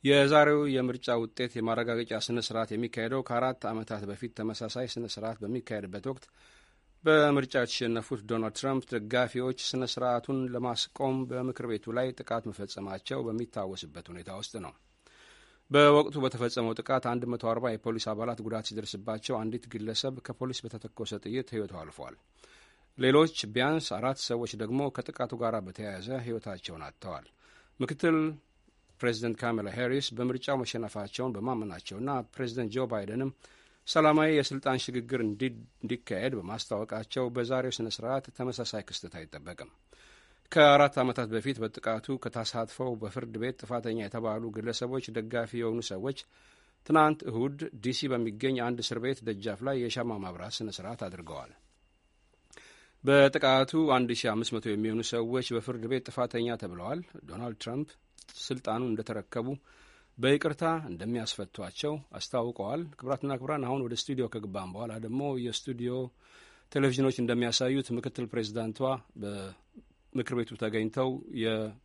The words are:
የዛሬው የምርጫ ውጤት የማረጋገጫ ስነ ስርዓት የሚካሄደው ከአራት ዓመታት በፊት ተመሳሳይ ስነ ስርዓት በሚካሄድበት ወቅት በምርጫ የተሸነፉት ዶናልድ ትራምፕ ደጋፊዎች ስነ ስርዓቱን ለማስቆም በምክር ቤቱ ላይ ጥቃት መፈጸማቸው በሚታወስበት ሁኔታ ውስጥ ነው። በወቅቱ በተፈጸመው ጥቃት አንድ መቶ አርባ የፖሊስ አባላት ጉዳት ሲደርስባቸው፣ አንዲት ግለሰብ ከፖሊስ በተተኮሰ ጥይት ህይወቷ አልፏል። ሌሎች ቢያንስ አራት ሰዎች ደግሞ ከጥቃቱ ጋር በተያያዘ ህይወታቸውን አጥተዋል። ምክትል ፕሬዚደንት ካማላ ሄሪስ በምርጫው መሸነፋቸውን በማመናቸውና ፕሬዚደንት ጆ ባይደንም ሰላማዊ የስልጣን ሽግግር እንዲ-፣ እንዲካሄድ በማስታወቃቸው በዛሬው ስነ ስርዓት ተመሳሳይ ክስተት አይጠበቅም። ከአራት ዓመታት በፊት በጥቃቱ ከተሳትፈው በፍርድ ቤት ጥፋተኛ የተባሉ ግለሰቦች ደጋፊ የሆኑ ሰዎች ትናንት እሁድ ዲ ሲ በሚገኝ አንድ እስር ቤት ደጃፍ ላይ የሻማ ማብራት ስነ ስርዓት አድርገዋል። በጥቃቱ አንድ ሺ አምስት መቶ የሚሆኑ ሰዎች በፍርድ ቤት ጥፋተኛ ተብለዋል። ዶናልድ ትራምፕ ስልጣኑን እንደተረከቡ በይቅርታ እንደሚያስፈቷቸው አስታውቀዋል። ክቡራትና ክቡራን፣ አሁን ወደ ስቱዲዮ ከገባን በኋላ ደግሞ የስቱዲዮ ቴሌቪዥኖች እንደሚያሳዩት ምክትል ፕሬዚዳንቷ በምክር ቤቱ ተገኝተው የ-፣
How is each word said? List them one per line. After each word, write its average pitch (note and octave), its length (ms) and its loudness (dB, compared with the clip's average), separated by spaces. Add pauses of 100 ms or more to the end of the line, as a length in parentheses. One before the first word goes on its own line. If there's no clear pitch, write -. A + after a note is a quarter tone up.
የዛሬው D3 600 8
የምርጫ B2+ 500 0
ውጤት A2+ 380 -2
የማረጋገጫ A2+ 640 0
ስነ A#2 200 -2
ስርዓት A2 300 -2
የሚካሄደው A#2 520 -2
ከአራት B2+ 420 0
ዓመታት A2 420 -4
በፊት G2+ 280 -8
ተመሳሳይ A2+ 540 -4
ስነ A#2+ 200 -6
ስርዓት A2 300 -6
በሚካሄድበት G#2 680 -6
ወቅት C3 180 -6 (800)
በምርጫ D3 520 6
የተሸነፉት A#2 680 0
ዶናልድ A2+ 300 0
ትራምፕ C3+ 340 0
ደጋፊዎች B2 760 0
ስነ C3 240 -2
ስርዓቱን B2 520 0 (120)
ለማስቆም B2 760 -2
በምክር B2+ 420 -4
ቤቱ A2+ 260 -4
ላይ B2+ 220 2
ጥቃት - 320 -4
መፈጸማቸው G2 760 -6
በሚታወስበት F#2+ 840 -6
ሁኔታ F2 280 -14
ውስጥ G#2+ 200 -10
ነው። F2 160 -10 (1000)
በወቅቱ D3 480 10
በተፈጸመው A#2+ 560 0
ጥቃት B2+ 320 0
አንድ A#2+ 200 0
መቶ A#2+ 200 -4
አርባ A2+ 220 2
የፖሊስ A2+ 400 -2
አባላት A2+ 320 -2
ጉዳት A2 260 -4
ሲደርስባቸው፣ A2 680 -6
አንዲት A2 320 -4
ግለሰብ A2+ 540 -4
ከፖሊስ B2+ 380 -6
በተተኮሰ A2 600 -8
ጥይት A#2+ 300 -6
ህይወቷ G2+ 280 -4
አልፏል። C#2 380 -12 (800)
ሌሎች D3 360 8 (120)
ቢያንስ C3 460 0
አራት A#2 280 -2
ሰዎች A#2+ 360 -2
ደግሞ A2 240 -2 (100)
ከጥቃቱ - 460 -6
ጋር A2+ 260 0
በተያያዘ F#2+ 460 -10 (120)
ህይወታቸውን G2+ 640 -8
አጥተዋል። D2 440 -12 (540)
ምክትል D#3+ 360 2 (840)
ፕሬዚደንት A#2 380 0
ካማላ A2+ 320 0
ሄሪስ B2 420 -2
በምርጫው B2+ 460 -2
መሸነፋቸውን A#2 760 -4
በማመናቸውና G#2+ 760 -6 (180)
ፕሬዚደንት A#2+ 440 -4
ጆ B2+ 140 0
ባይደንም A2+ 440 -2 (580)
ሰላማዊ D#3 420 8
የስልጣን C3+ 500 2
ሽግግር B2 400 -2
እንዲ-፣ A2 280 0 (300)
እንዲካሄድ A#2+ 560 -2
በማስታወቃቸው A2 960 -4
በዛሬው B2+ 420 0
ስነ A2+ 180 -4
ስርዓት C3 400 -2
ተመሳሳይ A#2+ 540 -4
ክስተት - 320 -12
አይጠበቅም። D#2 540 -14 (840)
ከአራት C#3+ 440 10
ዓመታት B2+ 340 2
በፊት A#2 280 -2
በጥቃቱ A2 480 -4 (120)
ከተሳትፈው A#2 800 -4
በፍርድ A2 420 -8
ቤት B2+ 200 -4
ጥፋተኛ A2+ 400 -4
የተባሉ A2 520 -4
ግለሰቦች A#2+ 600 -4
ደጋፊ A2+ 460 -4
የሆኑ A#2 260 0
ሰዎች A2 380 -6 (640)
ትናንት D#3 400 8
እሁድ B2+ 320 -2 (160)
ዲ A#2+ 180 -2
ሲ C#3 160 -2
በሚገኝ A#2+ 520 0
አንድ A#2+ 200 0
እስር A2+ 200 -2
ቤት C3 240 -2
ደጃፍ G#2 380 -4
ላይ C3+ 160 0
የሻማ A#2 400 -2
ማብራት F2+ 360 -8
ስነ A2 180 -6
ስርዓት G2+ 300 -8
አድርገዋል። D#2+ 500 -10 (1500)
በጥቃቱ C3+ 680 8 (180)
አንድ B2 220 6
ሺ A#2 160 0
አምስት A2+ 240 0
መቶ A2+ 140 -4
የሚሆኑ A2 400 0
ሰዎች A#2+ 440 -2
በፍርድ A#2 360 -4
ቤት B2 180 -2
ጥፋተኛ A#2+ 520 -2
ተብለዋል። G2+ 440 -6 (240)
ዶናልድ A#2 340 -10
ትራምፕ C3+ 320 -6 (460)
ስልጣኑን A#2+ 540 -4
እንደተረከቡ A2 560 -4 (720)
በይቅርታ C#3 460 4 (220)
እንደሚያስፈቷቸው G#2+ 1080 -4 (200)
አስታውቀዋል። A#2+ 760 -2
ክቡራትና C3+ 440 -4
ክቡራን፣ C3 300 -2
አሁን C3 180 0
ወደ A#2+ 140 -4
ስቱዲዮ B2+ 320 -2
ከገባን G2 440 -6
በኋላ A2 260 -8
ደግሞ A2+ 240 -4 (160)
የስቱዲዮ A#2+ 540 -4 (800)
ቴሌቪዥኖች C3+ 460 4
እንደሚያሳዩት B2 720 2
ምክትል A#2+ 380 -4
ፕሬዚዳንቷ A2+ 520 -4 (380)
በምክር G2+ 1200 -8
ቤቱ A#2 200 -2
ተገኝተው A2 540 0 (260)
የ-፣ A2 340 0 (140)